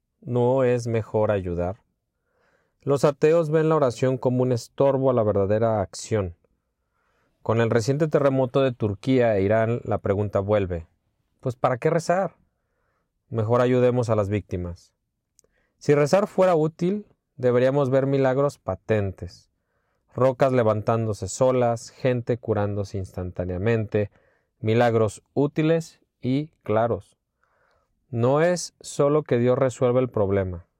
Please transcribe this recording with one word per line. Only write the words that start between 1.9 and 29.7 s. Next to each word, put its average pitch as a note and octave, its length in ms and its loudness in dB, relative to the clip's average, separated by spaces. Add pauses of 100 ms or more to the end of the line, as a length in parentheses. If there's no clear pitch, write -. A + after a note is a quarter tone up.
Los C3+ 240 0
ateos D#3 460 2
ven D#3+ 180 2
la D#3+ 60 2
oración C3 440 0
como B2+ 260 0
un B2+ 80 0
estorbo C3+ 580 0
a B2 40 2
la A2+ 100 2
verdadera G#2 560 0
acción. F#2+ 560 -6 (1040)
Con A2+ 180 0
el A#2 100 2
reciente C3+ 360 0
terremoto C3+ 560 0
de C3+ 80 0
Turquía A#2 680 0
e F#2+ 60 2
Irán, A2+ 400 0
la G#2 160 -4
pregunta G2+ 400 -2
vuelve. G2 480 -2 (540)
Pues, B2 160 -6
¿para B2+ 220 -2
qué D#3 120 0
rezar? E3+ 460 -2 (920)
Mejor A#2 320 0
ayudemos B2 480 2
a A2 40 0
las G#2 140 0
víctimas. F2+ 680 -6 (840)
Si - 140 2
rezar D3 360 2
fuera F#3 260 2
útil, E3+ 540 -2 (260)
deberíamos B2+ 560 2
ver C3+ 160 2
milagros C#3 520 0
patentes. F#2+ 920 -6 (640)
Rocas C3 380 2
levantándose A2 720 0
solas, B2 640 0
gente B2 480 -4
curándose G#2 600 -4
instantáneamente, F#2+ 1120 -4 (520)
milagros A2+ 600 0 (100)
útiles D#3 640 -2 (220)
y C3+ 260 -4 (160)
claros. A2 560 -2 (920)
No B2+ 320 2
es F3 380 -2
solo D3 440 0
que B2 140 0
Dios B2 200 2
resuelva B2+ 400 0